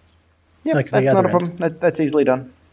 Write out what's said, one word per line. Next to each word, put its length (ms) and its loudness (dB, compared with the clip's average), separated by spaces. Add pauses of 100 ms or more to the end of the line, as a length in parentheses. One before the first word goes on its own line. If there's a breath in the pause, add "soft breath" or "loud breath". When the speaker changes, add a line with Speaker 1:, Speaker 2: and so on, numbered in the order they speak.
(640)
Speaker 1:
Yeah, 100 -2
Speaker 2:
Like 140 0
the 140 0
Speaker 1:
that's 40 0
not 120 4
Speaker 2:
other 100 4
Speaker 1:
a 40 -4
Speaker 2:
end. 80 2
Speaker 1:
problem. 180 -4
That, 240 -4
that's 180 0
easily 240 0
done. 280 -2 (220)